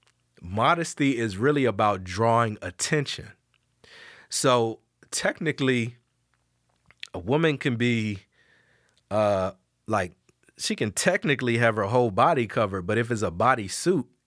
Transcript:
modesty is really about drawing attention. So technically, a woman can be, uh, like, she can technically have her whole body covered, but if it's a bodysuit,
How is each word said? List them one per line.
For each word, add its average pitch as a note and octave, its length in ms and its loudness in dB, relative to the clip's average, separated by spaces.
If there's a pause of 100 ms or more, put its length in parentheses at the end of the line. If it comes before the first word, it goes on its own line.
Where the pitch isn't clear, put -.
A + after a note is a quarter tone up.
(420)
modesty C#3 760 0
is A2+ 200 -4
really C#3 280 0
about G#2 380 2
drawing A2 580 2
attention. - 680 -4 (1000)
So A#2+ 520 0 (320)
technically, C3 840 -2 (1200)
a - 60 -8
woman C#3+ 360 0
can B2 200 -2
be, A2+ 480 0 (880)
uh, G2 400 2 (340)
like, G2 300 -2 (420)
she - 160 -4
can A2+ 160 -2
technically B2+ 680 0
have A#2 180 4
her G#2+ 80 0
whole A#2+ 260 2
body B2 380 2
covered, G2 340 0
but G#2+ 160 0
if A#2 140 -2
it's G#2+ 100 -2
a F#2+ 80 0
bodysuit, A#2+ 760 0 (200)